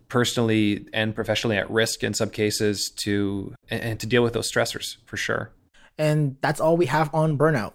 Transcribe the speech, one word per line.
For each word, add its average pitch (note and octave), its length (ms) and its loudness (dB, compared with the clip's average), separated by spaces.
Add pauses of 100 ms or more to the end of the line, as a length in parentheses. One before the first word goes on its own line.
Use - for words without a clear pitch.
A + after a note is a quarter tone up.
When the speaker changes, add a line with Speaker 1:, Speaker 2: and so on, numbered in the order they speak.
Speaker 1:
personally A2 800 2
and A2 220 -2
professionally G#2+ 440 -2
at F#2+ 120 -2
risk A2+ 340 0
in G#2+ 120 -2
some G#2 160 -2
cases G#2 580 -2
to, G2+ 640 -4 (160)
and, A2+ 120 -4
and A2+ 180 -4
to A2+ 80 -8
deal A#2+ 160 4
with A2+ 100 2
those A2 180 -4
stressors, - 540 -2
for - 120 -10
sure. - 360 -4 (460)
Speaker 2:
And D3+ 420 2
that's C#3+ 180 0
all E3 180 4
we E3+ 100 2
have D3+ 260 0
on D3+ 240 2
burnout. C#3+ 380 2